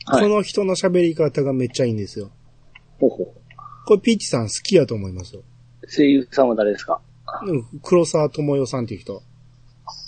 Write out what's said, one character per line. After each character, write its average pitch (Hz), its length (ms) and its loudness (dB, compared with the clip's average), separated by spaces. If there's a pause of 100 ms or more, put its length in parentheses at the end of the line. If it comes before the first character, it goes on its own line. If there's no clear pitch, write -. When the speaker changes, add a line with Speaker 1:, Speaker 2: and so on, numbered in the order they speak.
Speaker 1:
は 247 160 2
い。 - 20 4
Speaker 2:
こ 208 60 4
の 208 120 2
人 202 220 -4
の 185 120 0
喋 180 260 2
り 170 120 2
方 151 300 0
が 135 80 0
め 127 140 0
っ 120 40 -6
ち 135 140 -2
ゃ - 20 4
い 120 40 2
い - 20 0
ん 110 60 -2
で 101 100 -6
す - 120 -16
よ。 101 120 -12 (680)
Speaker 1:
ほ 277 80 4
う - 20 4
ほ - 140 -4
う。 - 140 -10 (480)
Speaker 2:
こ - 100 4
れ 196 60 2
ピ 233 120 4
ー 214 40 2
チ - 100 -8
さ 143 120 -2
ん 110 80 -4
好 - 60 -8 (100)
き - 120 2
や 151 100 6
と 117 100 -6
思 98 120 -8
い 92 60 -10
ま 92 100 -12
す - 100 -20
よ。 95 100 -20 (440)
Speaker 1:
声 - 160 2
優 139 280 4
さ 139 120 2
ん 127 60 4
は 117 60 0
誰 104 160 2
で 98 60 -6
す - 60 -16
か？ - 160 -4 (460)
Speaker 2:
う 190 80 -4
ん、 123 120 -4 (160)
黒 175 240 2
沢 151 240 0
智 143 280 -2
代 139 80 0
さ 127 160 -6
ん - 20 -4
っ 113 40 -6
て 113 80 -10
い - 20 -10
う - 20 -18
人。 - 240 -14 (840)